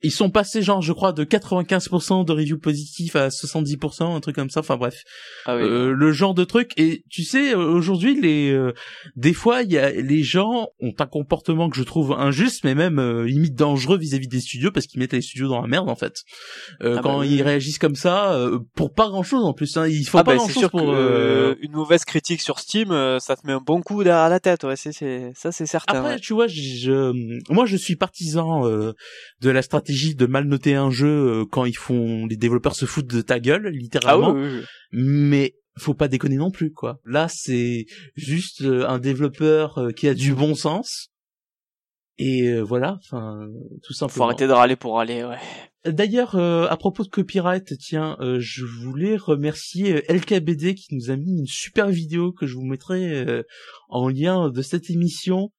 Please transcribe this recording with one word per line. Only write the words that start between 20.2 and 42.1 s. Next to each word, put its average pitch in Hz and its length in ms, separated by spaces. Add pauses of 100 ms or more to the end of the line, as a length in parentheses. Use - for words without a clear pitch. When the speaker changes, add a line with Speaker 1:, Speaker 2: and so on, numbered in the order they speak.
Speaker 1:
pas 165 80
Speaker 2:
bah, - 40
Speaker 1:
grand 240 120
Speaker 2:
c'est - 40
Speaker 1:
chose 262 120
Speaker 2:
sûr 180 60
Speaker 1:
pour, 170 120
Speaker 2:
que, 151 40
Speaker 1:
euh, 131 680
Speaker 2:
euh, - 100
une 151 100
mauvaise 156 320
critique - 380
sur - 160
Steam, 214 320
euh, 131 300
ça 135 160
te - 100
met 139 80
un 131 100
bon 165 160
coup 202 240
derrière 165 240
la 185 120
tête, 180 240
ouais, 135 120
c'est, 151 160
c'est, 127 420
ça, - 160
c'est 170 140
certain, 160 360
Speaker 1:
Après, 123 140
Speaker 2:
ouais. 247 60
Speaker 1:
tu - 140
vois, 233 120
je, 170 140
je, 127 880
moi, 214 140
je 196 140
suis 175 180
partisan, 165 540
euh, 110 440 (480)
de 123 60
la 131 140
stratégie 147 540
de 123 100
mal 135 220
noter 143 260
un 139 160
jeu, 131 160
euh, 131 420
quand 127 180
ils 120 100
font, 113 500
les 110 100
développeurs 120 380
se - 100
foutent 135 220
de 120 140
ta 123 180
gueule, 156 300
littéralement. 143 600
Speaker 2:
Ah - 20
oui, 139 100
oui, 139 160
oui. - 60 (260)
Speaker 1:
Mais 139 640 (240)
faut 147 160
pas 147 140
déconner 135 260
non 156 160
plus, 160 220
quoi. 120 320
Là, 147 240
c'est 120 580 (300)
juste, 151 460
euh, 127 260
un 127 100
développeur, 147 800
euh, 120 140
qui 147 160
a 139 60
du 139 200
bon 147 220
sens. - 540 (1080)